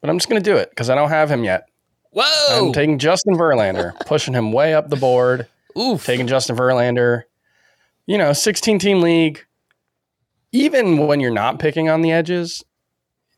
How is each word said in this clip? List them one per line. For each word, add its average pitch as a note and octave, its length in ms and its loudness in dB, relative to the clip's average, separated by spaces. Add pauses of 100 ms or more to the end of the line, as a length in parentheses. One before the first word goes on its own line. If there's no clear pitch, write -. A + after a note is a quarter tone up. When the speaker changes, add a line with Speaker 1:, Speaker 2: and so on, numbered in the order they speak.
Speaker 1:
but C#3+ 100 -8
I'm E3+ 80 0
just - 100 -6
gonna A3 120 0
do G3 160 0
it G2+ 200 -2
'cause A#2+ 120 -6
I C3 60 2
don't D3 160 2
have D#3 200 2
him C3 120 0
yet. F#2 260 -2 (440)
Speaker 2:
Whoa! C4 560 0
Speaker 1:
I'm C3+ 40 -2
taking D3 260 0
Justin F3+ 380 0
Verlander, G#2 640 0
<laughs> - 60 -12
pushing D3 280 -2
him A2 180 -2
way D3 220 2
up D3+ 140 0
the C#3+ 80 -4
board. B2 520 0 (280)
Speaker 2:
Oof. A3 280 -4
Speaker 1:
Taking B2 240 -2
Justin B2+ 280 -2
Verlander. B2 680 0 (840)
You G#3 120 0
know, D3+ 140 2
sixteen G#3 460 0
team F#3+ 220 2
league, E3 440 2 (1080)
even A#3 540 2
when D3 140 2
you're B2+ 100 0
not A#2 280 -2
picking D#3+ 300 0
on D#3+ 140 2
the E3 100 2
edges E3+ 520 -4 (720)